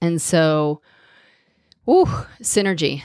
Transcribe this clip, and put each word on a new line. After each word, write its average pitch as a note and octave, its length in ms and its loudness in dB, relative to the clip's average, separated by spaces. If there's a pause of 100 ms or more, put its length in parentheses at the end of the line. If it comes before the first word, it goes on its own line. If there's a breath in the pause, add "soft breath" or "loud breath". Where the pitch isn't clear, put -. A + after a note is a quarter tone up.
And E3+ 200 -2
so, D3+ 600 0 (1080 soft breath)
ooh, F4+ 160 6 (380 loud breath)
synergy. D#3+ 600 -2